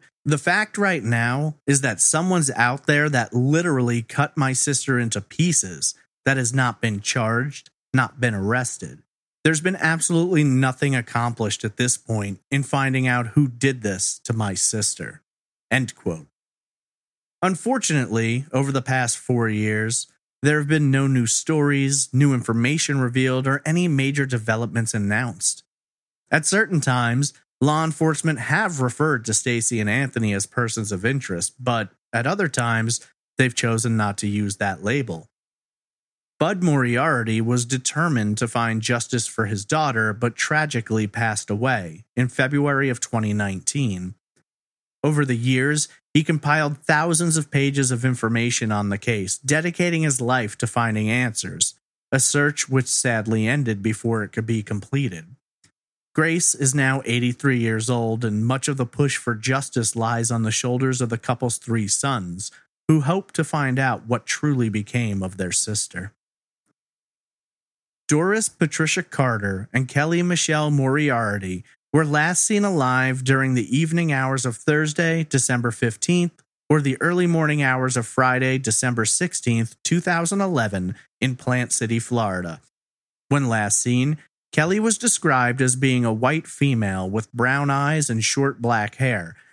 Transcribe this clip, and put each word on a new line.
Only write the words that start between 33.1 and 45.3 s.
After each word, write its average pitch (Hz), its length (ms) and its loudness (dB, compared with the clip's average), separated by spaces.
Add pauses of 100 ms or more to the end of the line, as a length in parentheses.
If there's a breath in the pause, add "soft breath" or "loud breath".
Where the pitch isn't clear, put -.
they've 127 160 2
chosen 113 420 0
not 104 220 0
to - 80 -4
use 101 300 -2
that 98 260 -4
label. 104 460 -4 (1120)
Bud 180 220 0
Moriarty 123 800 2
was 120 240 0
determined 127 760 0
to 120 100 -2
find 113 340 -2
justice 120 440 -2
for 113 200 -4
his 101 180 -4
daughter, 120 480 0
but 117 240 -4
tragically 117 720 0
passed 110 440 -2
away 104 540 -2 (120)
in 123 120 2
February 143 600 0
of 120 120 -2
twenty 107 320 -2
nineteen. 98 840 -2 (880)
Over 147 200 2
the 127 120 0